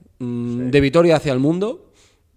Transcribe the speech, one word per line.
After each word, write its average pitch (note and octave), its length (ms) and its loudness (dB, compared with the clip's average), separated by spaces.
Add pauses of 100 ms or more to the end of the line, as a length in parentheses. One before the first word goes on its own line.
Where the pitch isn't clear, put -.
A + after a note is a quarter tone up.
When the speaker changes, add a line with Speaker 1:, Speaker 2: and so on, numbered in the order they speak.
(200)
Speaker 1:
mm, A#2+ 440 -6
Speaker 2:
Sí. B2+ 80 -6
Speaker 1:
de C#3+ 80 4
Vitoria D#3+ 380 4
hacia C3+ 160 -4
el B2+ 60 0
mundo, F3 520 -2 (460)